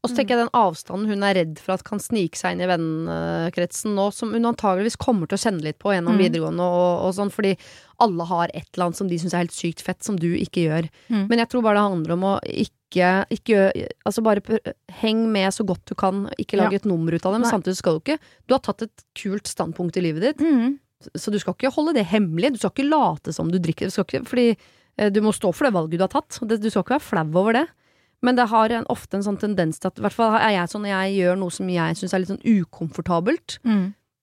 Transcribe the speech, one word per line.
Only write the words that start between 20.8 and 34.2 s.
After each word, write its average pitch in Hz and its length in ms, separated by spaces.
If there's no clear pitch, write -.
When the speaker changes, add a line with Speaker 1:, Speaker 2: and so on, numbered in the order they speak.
Speaker 1:
så 208 140
du 208 80
skal - 160
ikke 269 200
holde 311 200
det 208 120
hemmelig, 190 460
du 226 60
skal 190 120
ikke 269 200
late 185 440
som 160 160
du 185 80
drikker, 165 280
du 190 40
skal 190 140
ikke, - 220
fordi, 240 300
eh, 208 120
du 208 100
må 214 120
stå 185 220
for 302 100
det 240 100
valget 165 240
du 190 60
har 185 40
tatt, - 400
det, 220 140
du 220 80
skal 190 140
ikke 269 140
være - 120
flau 160 300
over 220 120
det. 277 160
Men 247 140
det 233 140
har 220 200
en, 233 200
ofte - 260
en 202 60
sånn 202 180
tendens 180 400
til - 80
at, - 100
i - 40
hvert 202 100
fall 220 240
er 220 160
jeg 175 160
sånn, 208 160
når 202 80
jeg 190 320
gjør 180 140
noe 180 120
som 190 200
jeg 165 260
synes 185 160
er 190 60
litt 185 100
sånn - 160
ukomfortabelt, 180 1200
Speaker 2:
Mm. 202 300